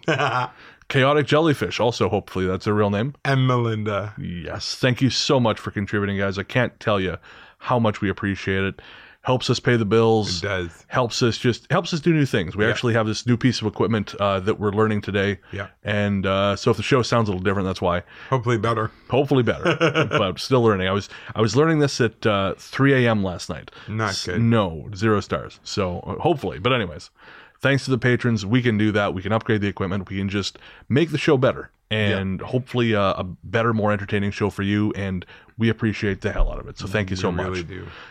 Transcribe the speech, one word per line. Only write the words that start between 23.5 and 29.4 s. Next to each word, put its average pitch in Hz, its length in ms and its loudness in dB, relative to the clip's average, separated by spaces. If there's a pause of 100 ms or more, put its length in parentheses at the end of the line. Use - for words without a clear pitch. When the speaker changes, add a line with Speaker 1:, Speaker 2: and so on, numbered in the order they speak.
Speaker 1:
Not 110 220 -2
Speaker 2:
S-, - 160 -6
Speaker 1:
good. 92 160 -2
Speaker 2:
no, 98 520 2
zero 104 260 2
stars. - 440 -6
So, 90 360 -4
uh, - 200 -8
hopefully. 117 380 -2
But 120 160 0
anyways, 92 340 -6 (540)
thanks 135 240 2
to 135 40 -2
the 131 60 2
patrons, 117 480 2
we 113 160 2
can 117 160 2
do 107 160 2
that. 101 220 0
We 92 80 -6
can 98 100 -2
upgrade 110 300 0